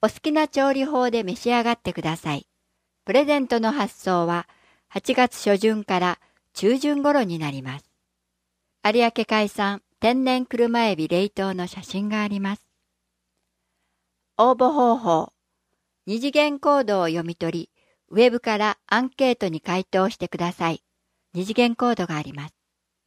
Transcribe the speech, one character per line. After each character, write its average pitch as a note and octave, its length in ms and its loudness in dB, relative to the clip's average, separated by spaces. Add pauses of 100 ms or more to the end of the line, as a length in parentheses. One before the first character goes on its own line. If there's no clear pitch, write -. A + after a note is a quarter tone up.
お A3 60 4
好 - 120 -10
き D#4 120 -2
な D4+ 160 2
調 C#4 240 0
理 C4+ 120 0
法 B3+ 260 0
で A3+ 120 -2
召 F#3 140 -6
し A#3+ 140 -2
上 A#3+ 120 2
が A#3 100 0
っ - 80 -6
て F3+ 120 -6
く E3 100 -8
だ D#3+ 140 -2
さ D#3 180 -6
い。 C3+ 140 -10 (560)
プ - 80 -4
レ C4+ 120 4
ゼ D4 140 2
ン C4 80 -2
ト A#3 140 0
の A3 120 0
発 B3 280 -4
送 F3 260 0
は E3+ 220 -4 (400)
八 B3 260 -2
月 B3 220 2
初 G3+ 240 2
旬 A3 240 0
か F#3 140 0
ら F3+ 220 0 (340)
中 A#3 240 2
旬 C#4+ 240 0
頃 C#4+ 220 4
に E3+ 140 -4
な D3+ 120 -4
り C#3 120 -10
ま C3 160 -10
す。 - 60 -20 (1000)
有 G#3 160 2
明 A#3 240 2
海 G#3+ 240 0
産 G3+ 340 -4 (180)
天 B3+ 240 2
然 B3+ 200 0
車 A#3 440 0
エ F#3+ 80 0
ビ D#3 120 -2
冷 F#3 200 0
凍 F#3+ 260 -4
の F3+ 140 -6
写 F3+ 140 -14
真 G3+ 260 -6
が G#3+ 140 -2
あ G#3 60 -2
り G3+ 120 -4
ま G3 160 -4
す。 - 60 -16 (1700)
応 B3 180 6
募 B3 180 2
方 B3 240 4
法。 E3+ 360 0 (760)
二 A3 140 -4
次 C4+ 120 -2
元 D4 260 2
コ C#4+ 200 2
ー C4 60 2
ド G3+ 160 0
を F3 60 0
読 E3 160 -2
み E3+ 140 -8
取 E3+ 240 -4
り、 - 100 -12 (380)
ウ - 80 -6
ェ A#3+ 140 6
ブ A#3+ 100 -4
か G#3+ 180 -2
ら G#3 200 0 (100)
ア A3 120 2
ン C4 100 -2
ケ B3+ 220 0
ー - 40 2
ト G3 120 -2
に D#3+ 120 -4
回 F#3 240 -2
答 F#3+ 260 0
し - 60 -10
て F3+ 100 -8
く E3+ 120 -8
だ F3 140 -2
さ E3+ 180 -2
い。 D#3+ 120 -6 (500)
二 F3+ 140 -4
次 A3 80 -6
元 A#3+ 220 2
コ B3 140 0
ー A#3 40 2
ド F3 120 -4
が D#3+ 100 -4
あ D3+ 60 -4
り - 100 -12
ま D3 160 -12
す。 - 60 -20 (520)